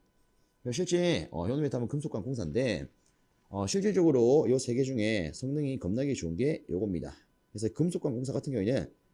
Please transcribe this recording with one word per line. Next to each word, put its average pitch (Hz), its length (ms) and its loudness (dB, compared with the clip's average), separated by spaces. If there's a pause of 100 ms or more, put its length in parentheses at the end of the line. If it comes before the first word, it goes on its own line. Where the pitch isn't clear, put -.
(720)
실제, 175 600 0
어, 85 160 -2
요 127 80 -2
놈의 151 120 0
답은 123 200 -2
금속관 143 340 -4
공사인데, 101 680 -2 (600)
어, 98 180 -2
실질적으로 160 840 4
요 123 100 4
세 123 160 -2
개 135 100 2
중에 107 500 0
성능이 135 440 -4
겁나게 123 360 -2
좋은 82 220 -4
게 131 340 -2
요겁니다. 85 440 -4 (380)
그래서 107 220 -4
금속관 165 400 -2
공사 127 180 -4
같은 151 200 -4
경우에는, 107 380 0 (240)